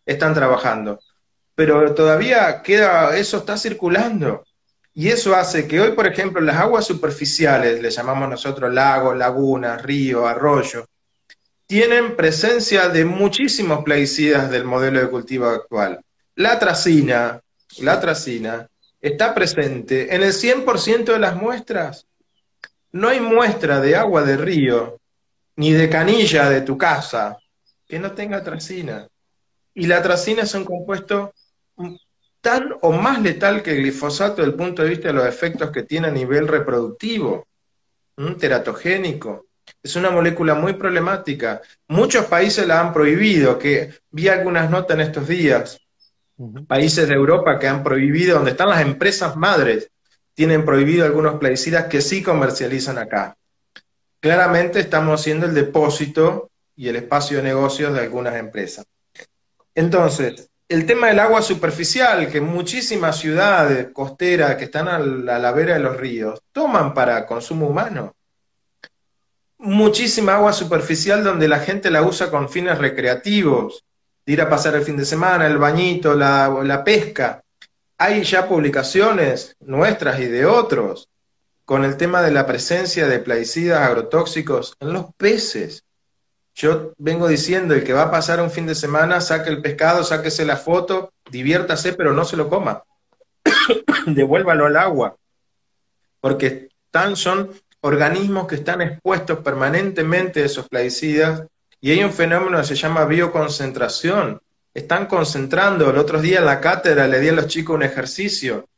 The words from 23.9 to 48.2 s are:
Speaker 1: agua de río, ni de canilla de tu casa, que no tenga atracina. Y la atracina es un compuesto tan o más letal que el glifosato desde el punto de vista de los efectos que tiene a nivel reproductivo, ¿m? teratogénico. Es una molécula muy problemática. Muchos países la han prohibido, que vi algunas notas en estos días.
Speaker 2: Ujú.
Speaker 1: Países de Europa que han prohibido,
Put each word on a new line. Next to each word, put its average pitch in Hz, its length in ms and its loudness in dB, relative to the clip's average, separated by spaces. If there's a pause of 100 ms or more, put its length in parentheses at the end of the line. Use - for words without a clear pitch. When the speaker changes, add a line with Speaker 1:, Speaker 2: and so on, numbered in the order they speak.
Speaker 1:
agua 185 280 2
de 139 140 2
río, 139 600 0 (580)
ni 151 160 2
de 160 160 6
canilla 160 600 4
de 135 120 2
tu 135 160 -4
casa, 131 600 -2 (500)
que 160 120 -10
no 196 140 -8
tenga 208 240 -8
atracina. 160 680 -10 (680)
Y 170 140 -4
la 175 100 4
atracina 185 460 0
es 208 100 -4
un 190 100 -6
compuesto 196 720 -6 (1040)
tan 262 420 -2
o 165 100 2
más 220 300 0
letal 196 400 0
que 160 100 -6
el 139 80 0
glifosato 147 580 -2
desde 147 140 2
el - 40 -6
punto 175 280 -4
de 156 60 2
vista 160 200 -4
de 143 60 0
los 127 120 2
efectos 147 440 -4
que 123 120 -6
tiene 160 240 -4
a 151 40 -2
nivel 139 360 0
reproductivo, 147 1000 -2 (680)
¿m? 143 180 -6
teratogénico. 139 1120 -4 (360)
Es 139 120 -10
una 180 140 0
molécula 170 440 2
muy 170 200 0
problemática. 175 880 -4 (260)
Muchos 226 400 2
países 185 380 2
la 165 140 4
han 170 140 0
prohibido, 151 640 4
que 143 360 -2 (160)
vi 160 180 0
algunas 175 400 2
notas 180 260 0
en 156 60 2
estos 156 260 -4
días. 156 520 0 (580)
Speaker 2:
Ujú. 127 280 -16
Speaker 1:
Países 151 440 0
de 143 60 0
Europa 143 440 2
que 135 80 -2
han 139 160 -2
prohibido, 143 520 2